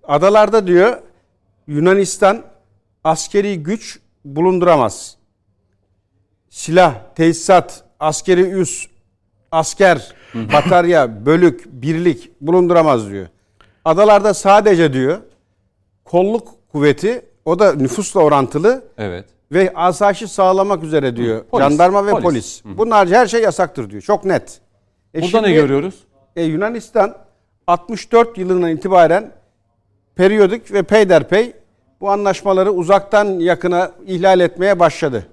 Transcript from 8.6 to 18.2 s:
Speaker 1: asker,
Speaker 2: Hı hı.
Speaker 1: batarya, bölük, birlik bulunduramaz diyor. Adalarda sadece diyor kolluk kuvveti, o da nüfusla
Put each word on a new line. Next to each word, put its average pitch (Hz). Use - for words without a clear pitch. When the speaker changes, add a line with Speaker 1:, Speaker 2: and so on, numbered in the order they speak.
Speaker 1:
asker, 165
Speaker 2:
Hı 117
hı. 110
Speaker 1:
batarya, 147
bölük, 165
birlik 160
bulunduramaz 160
diyor. 95
Adalarda 202
sadece 196
diyor 131
kolluk 196
kuvveti, 151
o 170
da 190
nüfusla 156